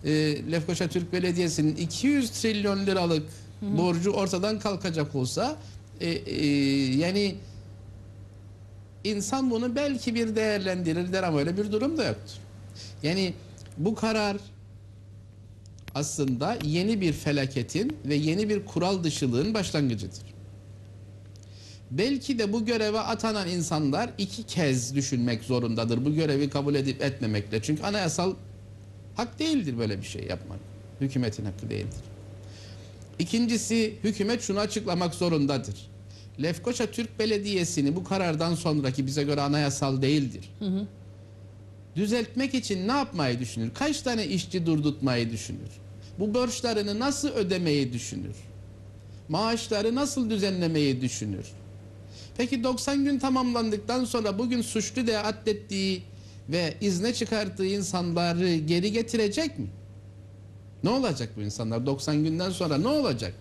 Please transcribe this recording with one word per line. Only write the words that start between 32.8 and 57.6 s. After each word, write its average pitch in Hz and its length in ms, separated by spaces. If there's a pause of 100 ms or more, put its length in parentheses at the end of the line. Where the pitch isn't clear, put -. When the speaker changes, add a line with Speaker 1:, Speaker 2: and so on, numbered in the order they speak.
Speaker 1:
İkincisi, 226 760 (100)
hükümet 220 380
şunu 196 180
açıklamak 185 560
zorundadır. 143 760 (520)
Lefkoşa 214 440
Türk 220 340
Belediyesi'ni 196 760
bu 185 80
karardan 170 520
sonraki 135 520
bize 143 160
göre 143 180
anayasal 139 600
değildir. 131 480 (100)
Speaker 2:
Hı 214 60
hı. 196 220 (1080)
Speaker 1:
Düzeltmek 233 580
için 196 340
ne 233 40
yapmayı 160 480
düşünür? 113 340
Kaç 294 280
tane 226 260
işçi 180 380
durdurtmayı 139 640
düşünür? 95 380 (500)
Bu 208 140
borçlarını 220 640
nasıl 277 300
ödemeyi 170 640
düşünür? 101 420 (960)
Maaşları 220 640
nasıl 269 340
düzenlemeyi 165 720
düşünür? 107 440 (920)
Peki 240 260
doksan 269 420
gün 277 140
tamamlandıktan 247 840
sonra 214 340
bugün 240 220
suçlu 220 460
diye 220 100
addettiği 208 840 (460)
ve 165 320
izne 202 320
çıkarttığı 208 520